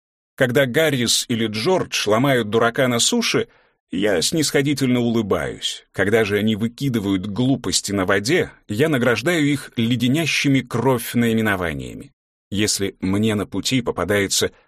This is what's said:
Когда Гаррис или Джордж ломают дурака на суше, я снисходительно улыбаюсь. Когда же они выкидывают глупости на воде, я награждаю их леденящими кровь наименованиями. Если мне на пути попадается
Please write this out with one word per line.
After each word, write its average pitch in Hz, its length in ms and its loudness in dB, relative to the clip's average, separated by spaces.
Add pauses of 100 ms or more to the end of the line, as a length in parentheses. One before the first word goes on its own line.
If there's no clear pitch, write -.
(360)
Когда 135 300 2
Гаррис 127 600 0
или 113 200 0
Джордж 117 600 -2
ломают 117 420 2
дурака 117 380 2
на 120 120 0
суше, 226 480 0 (440)
я 95 320 0
снисходительно 139 760 0
улыбаюсь. 101 920 -2
Когда 104 320 2
же 101 160 0
они 110 160 2
выкидывают 104 720 -2
глупости 120 640 -2
на 98 140 0
воде, 101 460 0 (160)
я 120 220 0
награждаю 131 560 2
их 143 300 -2
леденящими 131 840 2
кровь 120 520 -2
наименованиями. 95 1000 -2 (380)
Если 98 500 -2
мне 104 360 0
на 98 100 -2
пути 104 360 -2
попадается 98 720 -2 (160)